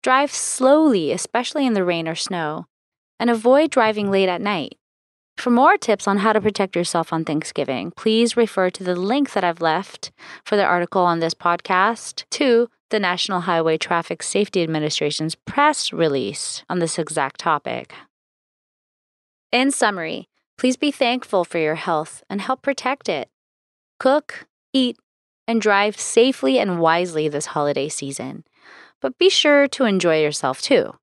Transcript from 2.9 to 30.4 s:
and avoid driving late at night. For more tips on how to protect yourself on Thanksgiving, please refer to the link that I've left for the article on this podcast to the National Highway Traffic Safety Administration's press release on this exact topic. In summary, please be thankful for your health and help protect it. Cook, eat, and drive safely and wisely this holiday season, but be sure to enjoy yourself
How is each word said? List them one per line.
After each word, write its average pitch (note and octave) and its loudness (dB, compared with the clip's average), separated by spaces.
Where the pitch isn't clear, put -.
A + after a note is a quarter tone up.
and A#3 0
avoid B3+ 4
driving G#3+ 2
late G3 4
at F3 -4
night. G3 -4
For - -2
more C#4 6
tips - 0
on G3+ 0
how G#3+ 2
to G#3 2
protect G3 -2
yourself E3+ -2
on D#3+ -2
Thanksgiving, D3 -4
please A3+ 2
refer G3+ 2
to F#3+ -14
the F3+ -2
link A3+ -2
that F#3+ -2
I've E3+ -2
left E3 -4
for - 0
the G3+ 4
article F3 0
on E3+ 2
this E3 -2
podcast F#3 -2
to A#3+ 2
the A3 0
National F3+ -2
Highway E3 0
Traffic E3+ -4
Safety G3 -2
Administration's D#3 -2
press - -2
release C#3 -4
on F3+ -4
this E3 -2
exact D#3 -4
topic. B2 -4
In C4 2
summary, F#3+ -4
please B3+ 0
be D4 -2
thankful A#3+ 0
for - -6
your D#3 0
health D#3+ -4
and G3 -6
help C4 -6
protect C4+ -4
it. C#3+ -6
Cook, - 0
eat, B3+ 0
and A3+ 0
drive G#3 2
safely C4 2
and F3+ 0
wisely E3 2
this D3 -4
holiday D3 -2
season, C#3 -10
but C4 -6
be F4+ 4
sure C#4+ 4
to C4+ -2
enjoy F3 2
yourself D3 -2